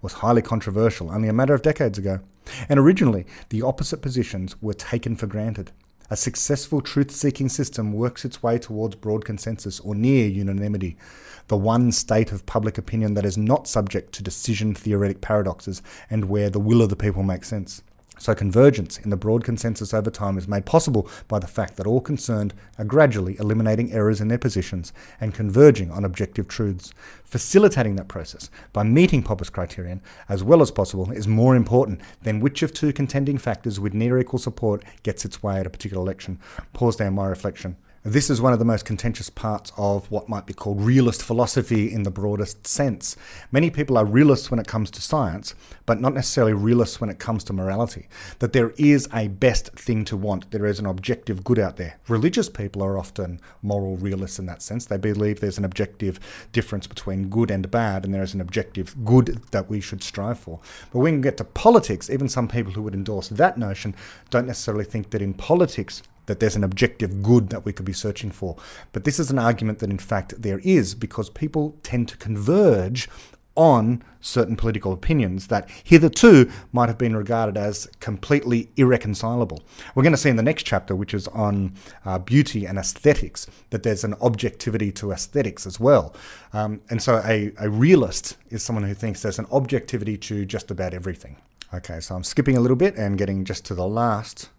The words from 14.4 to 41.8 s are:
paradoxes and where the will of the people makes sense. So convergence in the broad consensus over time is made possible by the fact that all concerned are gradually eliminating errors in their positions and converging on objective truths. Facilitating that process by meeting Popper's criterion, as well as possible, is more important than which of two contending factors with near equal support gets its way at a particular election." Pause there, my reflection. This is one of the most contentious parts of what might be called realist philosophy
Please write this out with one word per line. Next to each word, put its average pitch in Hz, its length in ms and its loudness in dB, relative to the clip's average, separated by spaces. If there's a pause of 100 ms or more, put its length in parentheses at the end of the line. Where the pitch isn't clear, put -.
paradoxes 95 640 -2 (260)
and 110 180 -2
where 104 220 0
the 101 120 -2
will 110 200 4
of 113 80 6
the 95 80 -2
people 98 260 -2
makes 95 260 -2
sense. 101 340 -8 (380)
So 110 140 0
convergence 107 640 4
in 107 120 -6
the 98 60 0
broad 110 280 0
consensus 110 500 -4
over 110 160 0
time 98 260 -4
is 92 120 -6
made 101 180 -4
possible 131 420 2 (200)
by 107 100 -2
the 90 80 -4
fact - 300 -6
that 95 100 -6
all 120 140 2
concerned 113 520 -4 (240)
are 110 80 -6
gradually 107 540 2
eliminating 110 540 0
errors 107 280 2
in 107 60 -2
their 117 120 0
positions 95 540 -4 (280)
and 110 120 -4
converging 104 600 6
on 98 120 -4
objective 95 440 -4
truths. 98 440 -6 (320)
Facilitating 127 720 4
that 95 140 -6
process - 420 -14 (220)
by 104 100 -2
meeting 139 400 6
Popper's 90 280 -6
criterion, 90 520 -8 (260)
as 98 140 -2
well 151 200 6
as 131 100 2
possible, 98 400 -2
is 104 160 -6
more 113 260 6
important 113 460 2 (240)
than 107 160 -2
which 139 220 0
of 160 120 -4
two 151 180 0
contending 139 460 -2
factors 107 400 -6
with 101 160 -4
near 120 240 2
equal 127 220 -2
support 107 420 -4 (220)
gets - 200 -4
its - 160 -10
way 98 200 -2
at 92 60 -4
a - 40 -8
particular 95 320 -8
election." 92 380 -6 (320)
Pause 117 240 0
there, 98 160 -2
my 98 160 -2
reflection. 92 480 -8 (280)
This 120 260 0
is 120 100 0
one 123 120 4
of 113 80 2
the 113 40 2
most 113 200 0
contentious - 440 -6
parts - 480 -8
of 101 320 0
what 104 200 -6
might 104 180 -8
be 92 80 -12
called 101 260 -4
realist 120 400 4
philosophy 113 720 0